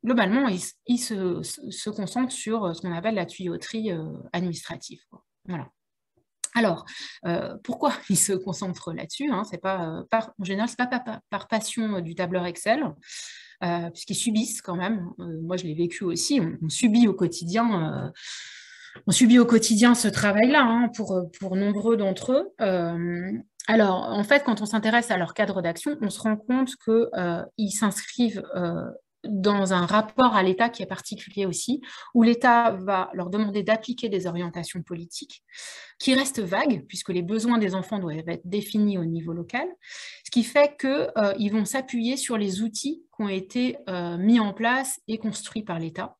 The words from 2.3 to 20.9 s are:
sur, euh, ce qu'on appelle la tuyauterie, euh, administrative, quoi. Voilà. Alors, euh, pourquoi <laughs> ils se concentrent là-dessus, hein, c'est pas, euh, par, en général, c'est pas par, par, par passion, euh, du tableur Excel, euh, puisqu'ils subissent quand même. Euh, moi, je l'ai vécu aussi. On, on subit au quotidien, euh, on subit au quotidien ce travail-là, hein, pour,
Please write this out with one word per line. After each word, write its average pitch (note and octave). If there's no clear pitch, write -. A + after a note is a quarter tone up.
sur, G#3+
euh, E3+
ce E3
qu'on F3+
appelle F#3+
la G3+
tuyauterie, F#3+
euh, D#3+
administrative, F3
quoi. -
Voilà. D#3+
Alors, G#3+
euh, -
pourquoi -
<laughs> -
ils F#3
se -
concentrent F#3
là-dessus, C4+
hein, G3+
c'est -
pas, F#3
euh, E3
par, A3+
en G3
général, G3
c'est -
pas B3
par, B3
par, A3
par -
passion, A3
euh, F3+
du E3+
tableur F3+
Excel, G#3
euh, E3+
puisqu'ils -
subissent A3
quand F3+
même. F3+
Euh, E3+
moi, F3
je E3+
l'ai D#3
vécu E3+
aussi. F3+
On, E3
on D#3+
subit A#3
au F#3+
quotidien, F3
euh, D3+
on G3
subit A#3+
au A#3
quotidien A#3
ce A3+
travail-là, A3
hein, A#3
pour, G3